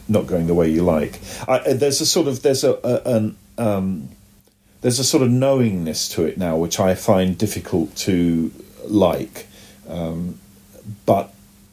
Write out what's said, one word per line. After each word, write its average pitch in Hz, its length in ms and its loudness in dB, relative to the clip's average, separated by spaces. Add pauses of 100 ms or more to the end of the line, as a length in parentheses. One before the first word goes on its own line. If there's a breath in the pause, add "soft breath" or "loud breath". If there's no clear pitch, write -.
not 101 200 0
going 85 200 0
the 87 60 2
way 85 160 4
you 80 140 2
like. 78 360 0 (280 loud breath)
I, 131 260 0
there's 139 260 0
a 156 60 -2
sort 160 220 0
of, 123 140 -4
there's 139 220 2
a, 131 100 4 (100)
a, 123 320 0
an, 107 220 0 (200)
um, 95 520 -2 (720)
there's 123 180 0
a 131 40 -2
sort 135 200 2
of 117 80 2
knowingness 120 800 0
to 82 160 -2
it 76 120 -4
now, 87 200 -2
which 85 220 -2
I 92 160 2
find 92 420 2
difficult - 600 -4
to 85 540 0 (340)
like. 92 600 0 (420 loud breath)
Um, 85 500 -8 (640)
but, 98 280 2 (400)